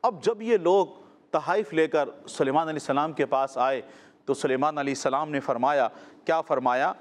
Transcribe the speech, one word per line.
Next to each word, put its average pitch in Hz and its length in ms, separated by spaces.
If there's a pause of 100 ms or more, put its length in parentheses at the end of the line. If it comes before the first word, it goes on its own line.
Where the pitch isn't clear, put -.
اب 185 200
جب 220 200
یہ 226 140
لوگ 185 300 (440)
تحائف 165 440
لے 160 120
کر 147 220 (200)
سلیمان 151 400
علیہ 156 120
السلام 147 320
کے 139 140
پاس 135 320
آئے 131 240 (420)
تو 139 100
سلیمان 143 440
علیہ 139 140
السلام 139 380
نے 143 100
فرمایا، 131 480 (360)
کیا 160 160
فرمایا 135 600